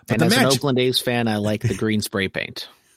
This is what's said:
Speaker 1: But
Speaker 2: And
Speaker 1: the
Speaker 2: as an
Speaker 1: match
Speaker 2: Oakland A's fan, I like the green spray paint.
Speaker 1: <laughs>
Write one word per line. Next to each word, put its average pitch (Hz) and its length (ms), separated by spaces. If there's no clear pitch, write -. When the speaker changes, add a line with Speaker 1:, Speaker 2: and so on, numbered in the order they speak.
Speaker 1:
But 113 80
Speaker 2:
And 107 60
Speaker 1:
the - 40
Speaker 2:
as 175 120
an - 60
Speaker 1:
match 135 120
Speaker 2:
Oakland 127 240
A's 127 200
fan, 120 300
I 107 80
like 107 240
the 104 140
green 107 260
spray 98 260
paint. - 460
Speaker 1:
<laughs> - 40